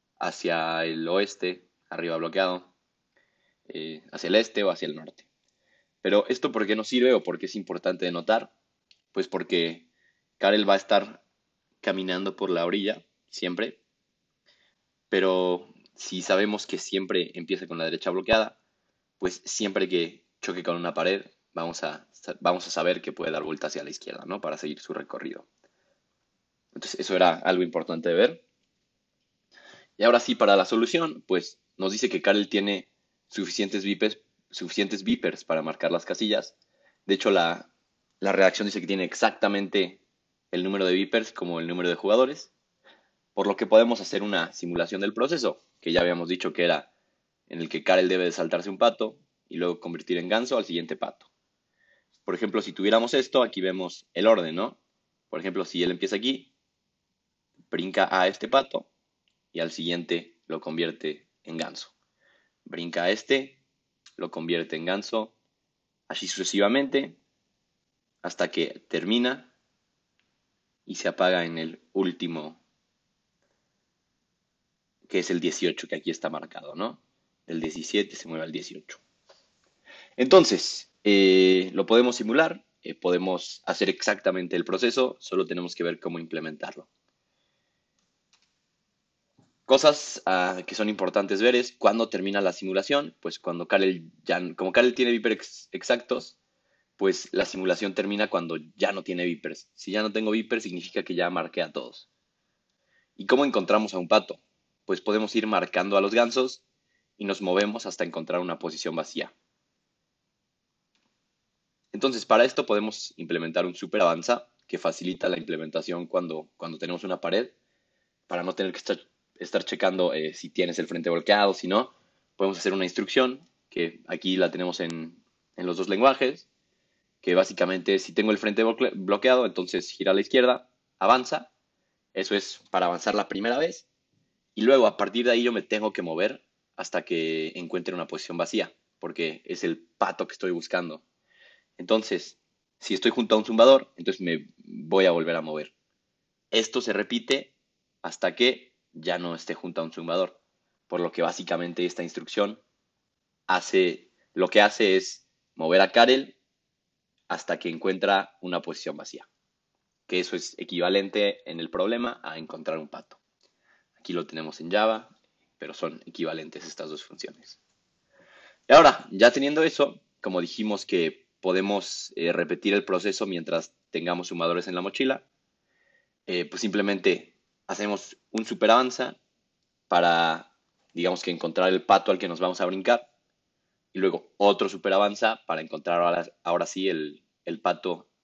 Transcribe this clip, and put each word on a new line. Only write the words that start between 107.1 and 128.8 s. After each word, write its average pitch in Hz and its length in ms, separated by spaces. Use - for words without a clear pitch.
y 104 80
nos 98 160
movemos 101 440
hasta 90 200
encontrar 85 340
una 87 180
posición 80 380
vacía. - 400
Entonces, 117 340
para 117 200
esto 131 200
podemos 107 520
implementar 85 480
un 87 100
super - 260
avanza 85 460
que 87 120
facilita 92 500
la 87 100
implementación 82 680
cuando, 80 480
cuando 82 220
tenemos 87 260
una 92 160
pared, 101 320
para 90 160
no 92 120
tener 95 160
que - 60
estar, - 220
estar 90 300
checando, 92 480
eh, 78 200
si - 160
tienes 87 300
el 82 80
frente 85 220
bloqueado, 98 440
si - 140
no, 110 280
podemos 98 220
hacer 95 160
una 95 120
instrucción, 127 640
que 85 380
aquí 92 300
la 87 140
tenemos 87 280
en, 82 440
en 90 100
los 87 120
dos 95 120
lenguajes, 131 600
que 87 160
básicamente 92 640
si - 140
tengo 110 180
el 101 60
frente 107 260
bloque-, 113 300